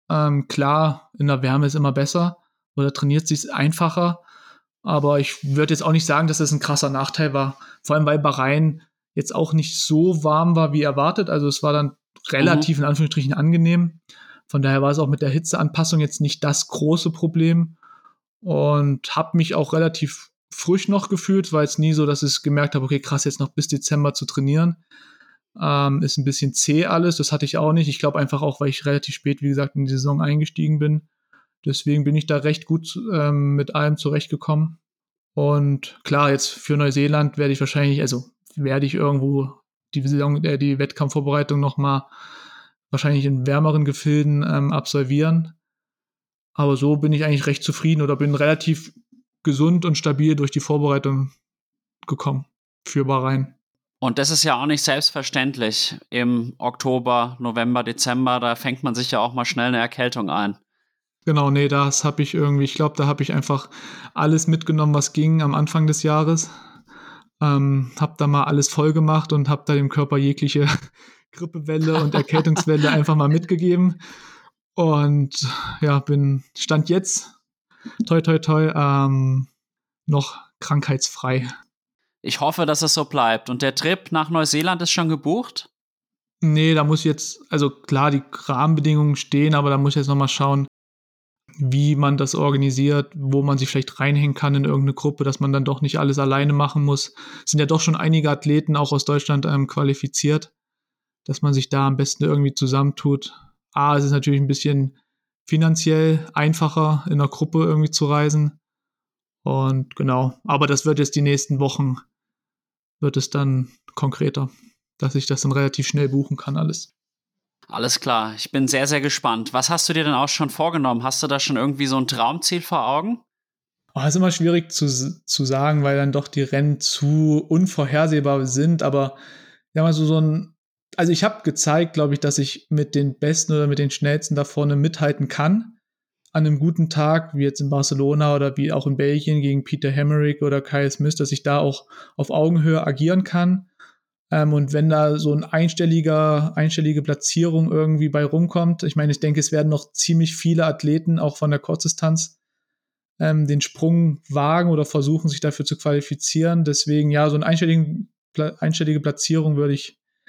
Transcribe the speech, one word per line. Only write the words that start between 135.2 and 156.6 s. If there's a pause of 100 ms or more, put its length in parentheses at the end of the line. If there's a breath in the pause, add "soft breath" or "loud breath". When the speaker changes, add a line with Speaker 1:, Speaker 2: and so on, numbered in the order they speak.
Speaker 1:
kann. (540)
An
einem
guten
Tag,
wie
jetzt
in
Barcelona
oder
wie
auch
in
Belgien
gegen
Peter
Hemerick
oder
Kyle
Smith,
dass
ich
da
auch (300 loud breath)
auf
Augenhöhe
agieren
kann. (600 soft breath)
Ähm,
und
wenn
da
so
ein
einstelliger,
einstellige
Platzierung
irgendwie
bei
rumkommt,
ich
meine,
ich
denke,
es
werden
noch
ziemlich
viele
Athleten
auch
von
der
Kurzdistanz, (800)
ähm,
den
Sprung
wagen
oder
versuchen,
sich
dafür
zu
qualifizieren.